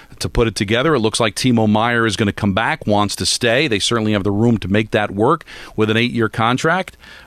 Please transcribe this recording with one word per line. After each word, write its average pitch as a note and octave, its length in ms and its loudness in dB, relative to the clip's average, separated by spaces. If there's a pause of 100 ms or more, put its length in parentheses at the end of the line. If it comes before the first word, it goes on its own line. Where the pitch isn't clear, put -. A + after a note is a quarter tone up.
(200)
to F#2 100 -6
put A#2 180 2
it G#2+ 80 -4
together. A#2 400 0
It B2 40 2
looks G#2+ 200 0
like A2+ 160 0
Timo A2+ 340 2
Meier A2+ 380 2
is G#2 80 -2
gonna G2+ 180 0
come G2+ 200 -2
back, B2 340 -2
wants G2+ 300 0
to F#2+ 80 -4
stay. B2 420 0
They G#2+ 120 0
certainly G#2+ 340 0
have G2 100 0
the G2+ 80 0
room A2+ 280 2
to - 80 -8
make G#2 240 0
that G#2 200 -2
work A#2+ 340 0 (300)
with G#2+ 140 2
an G#2+ 80 2
eight-year A#2 320 0
contract, C#3+ 640 -2 (320)